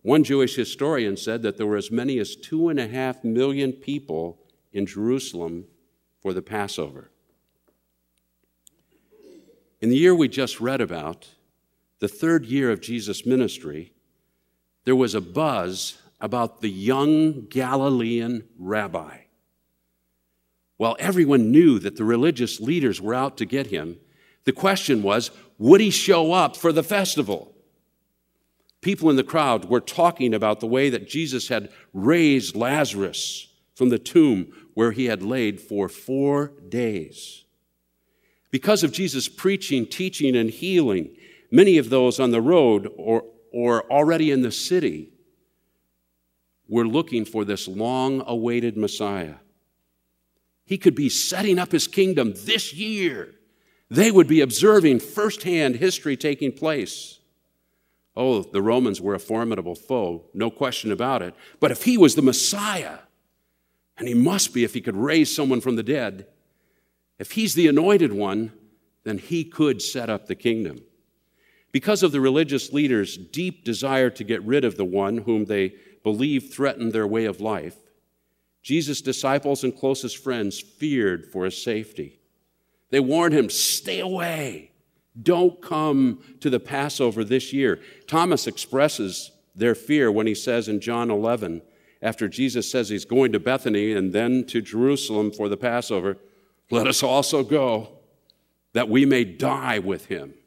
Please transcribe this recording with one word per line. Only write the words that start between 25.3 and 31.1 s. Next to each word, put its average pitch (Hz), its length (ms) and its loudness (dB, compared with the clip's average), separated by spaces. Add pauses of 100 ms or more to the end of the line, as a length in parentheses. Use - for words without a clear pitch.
would 139 220 10
he 214 120 4
show 170 420 2
up 170 240 2
for 165 160 2
the 156 100 2
festival? 147 720 -2 (1300)
People 175 280 0
in 143 60 4
the 131 80 0
crowd 131 420 0
were 113 140 0
talking 165 540 0
about 107 260 0
the 117 80 -6
way 131 220 2
that 104 180 -4
Jesus 135 400 -6